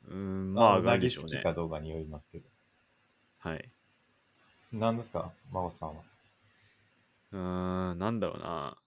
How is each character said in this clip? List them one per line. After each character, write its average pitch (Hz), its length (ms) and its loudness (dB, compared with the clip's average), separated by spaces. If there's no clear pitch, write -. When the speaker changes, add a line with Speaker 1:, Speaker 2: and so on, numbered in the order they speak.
Speaker 1:
う - 20 -16
ー - 40 -10
ん、 95 400 -4
ま 113 80 6
あ、 110 100 12
Speaker 2:
あ、 95 60 8
Speaker 1:
上 90 40 4
が 117 120 6
る 120 80 4
で 123 80 2
し - 80 -8
ょ - 20 -10
う - 60 -10
ね。 80 40 -10
Speaker 2:
う 73 40 -4
な 67 60 -2
ぎ - 40 -6
好 82 60 6
き 82 40 -2
か - 0 -
ど 82 120 -2
う 80 40 -6
か 78 80 -4
に 80 120 -8
よ 80 80 -6
り 80 100 -8
ま 76 120 -12
す - 100 -20
け 85 80 -16
ど。 - 100 -18
Speaker 1:
は 85 160 -6
い。 - 160 -12
Speaker 2:
何 113 240 2
で 117 80 -6
す - 80 -16
か？ 87 200 -4
真 92 100 -2
帆 87 80 -2
さ - 160 -10
ん 78 80 -8
は。 80 80 -16
Speaker 1:
う 101 40 -10
ー 90 580 -2
ん、 85 40 -8
な 98 120 0
ん 117 80 -2
だ 95 100 0
ろ - 60 -6
う - 40 -10
な。 73 380 -6